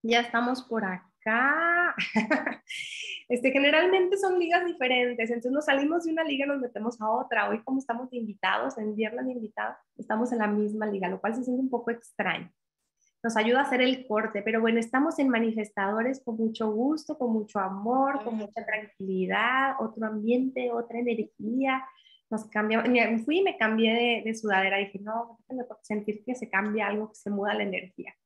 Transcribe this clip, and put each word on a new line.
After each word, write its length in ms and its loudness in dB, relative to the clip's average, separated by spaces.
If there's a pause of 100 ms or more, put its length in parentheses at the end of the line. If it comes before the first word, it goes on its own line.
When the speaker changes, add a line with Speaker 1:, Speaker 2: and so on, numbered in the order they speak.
Speaker 1:
Ya 180 4
estamos 420 0
por 220 -4
acá. 1120 2
<laughs> 640 0 (640)
Este, 260 2
generalmente 680 4
son 200 2
ligas 280 2
diferentes, 640 0
entonces 200 -2
nos 140 0
salimos 400 2
de 80 -2
una 120 0
liga 200 -2
y 40 -4
nos 120 -2
metemos 400 -6
a 80 -2
otra. 400 0
Hoy, 160 -2
como 140 0
estamos 320 -6
de 80 -8
invitados, 580 -2
en 180 -4
viernes 300 -2
de 80 -4
invitados, 460 -8 (180)
estamos 360 -2
en 80 -2
la 60 2
misma 380 0
liga, 240 -2
lo 140 -4
cual 120 -2
se 80 -4
siente 200 0
un 80 0
poco 200 -2
extraño. 600 -8 (720)
Nos 160 0
ayuda 220 4
a 20 4
hacer 180 0
el 260 2
corte, 360 -2
pero 180 0
bueno, 180 4
estamos 400 2
en 120 4
Manifestadores 920 0
con 140 -6
mucho 340 0
gusto, 460 0
con 160 -2
mucho 280 -2
amor, 640 0
con 100 -4
Speaker 2:
Ajá. 100 -4
Speaker 1:
mucha 220 -10
tranquilidad, 1120 0
otro 260 -4
ambiente, 640 0
otra 280 -4
energía. 840 -2 (480)
Nos 180 -4
cambiamos, 400 2
me 320 4
fui 180 0
y 40 4
me 140 2
cambié 380 4
de, 300 2
de 100 -2
sudadera. 440 2
Dije, 200 -4
"No, 400 -8 (100)
déjame 180 -8 (160)
sentir 420 -4
que 100 -4
se 160 -10
cambia 380 -2
algo, 220 -4
que 40 -20
se 160 -10
muda 240 -2
la 80 -2
energía". 520 -8 (120)